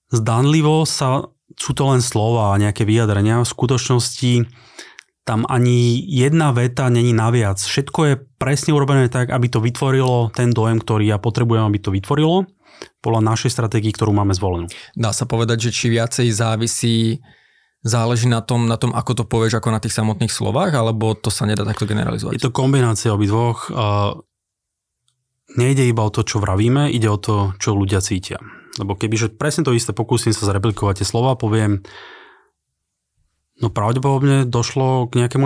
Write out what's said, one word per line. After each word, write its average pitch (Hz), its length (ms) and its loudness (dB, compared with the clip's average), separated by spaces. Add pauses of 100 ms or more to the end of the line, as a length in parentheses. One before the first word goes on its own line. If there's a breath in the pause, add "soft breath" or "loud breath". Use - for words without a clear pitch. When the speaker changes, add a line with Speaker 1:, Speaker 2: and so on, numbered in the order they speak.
Speaker 1:
Zdanlivo 143 760 2
sa, 135 380 -2 (300)
sú - 180 -8
to 135 160 0
len 131 140 4
slova 113 500 0
a 98 80 2
nejaké 104 240 2
vyjadrenia. 107 560 2
V 123 100 2
skutočnosti 123 840 0 (920 loud breath)
tam 113 240 -2
ani 123 300 2 (260)
jedna 147 480 2
veta 123 380 0
není 120 240 2
naviac. 113 460 2
Všetko - 440 -4
je 147 120 4 (200)
presne 143 380 -2
urobené 139 360 4
tak, 123 200 -2
aby 123 180 0
to 123 140 0
vytvorilo 127 560 2 (140)
ten 123 200 0
dojem, 113 280 2
ktorý 107 280 0
ja 104 120 2
potrebujem, 117 440 0
aby 104 140 2
to 101 140 -4
vytvorilo, 156 580 0 (500 loud breath)
podľa 113 280 0
našej 113 240 0
stratégie, 110 400 -2
ktorú 107 200 -2
máme 101 220 2
zvolenú. 90 320 -2 (300 loud breath)
Speaker 2:
Dá 113 160 -2
sa 107 140 -4
povedať, 117 440 -2
že - 20 -4
či - 200 -4
viacej 113 400 0
závisí, 113 920 -2 (600 soft breath)
záleží 117 440 -2
na 120 160 2
tom, 120 240 0
na 113 100 0
tom, 120 160 -2
ako 117 240 -4
to 113 120 -4
povieš, 113 280 0
ako 113 140 -2
na 110 100 0
tých 107 140 -6
samotných 110 400 -2
slovách, 131 400 -2
alebo 113 400 0
to - 160 -6
sa - 160 -2
nedá 107 180 0
takto 110 220 -4
generalizovať? 107 480 -4
Speaker 1:
Je 117 80 -6
to 127 100 0
kombinácia 123 640 2
obidvoch. 107 560 0
A 101 480 -2 (1300)
nejde 131 340 2
iba 117 160 2
o 107 100 0
to, 113 120 -2
čo - 180 -2
vravíme, 113 480 2
ide 117 180 0
o 104 140 2
to, 101 380 0
čo 110 160 0
ľudia 98 260 0
cítia. 95 400 -4 (360 loud breath)
Lebo 101 180 -4
kebyže 110 400 -2
presne 151 260 -2
to 131 160 2
isté 117 160 -2
pokúsim 117 380 -2
sa 104 160 -2
zreplikovať 101 560 0
tie 98 40 -4
slova, 123 280 0
poviem, 107 480 0 (1800 loud breath)
no 120 100 -2
pravdepodobne 135 800 0
došlo 123 600 0
k 123 100 -2
nejakému 123 280 0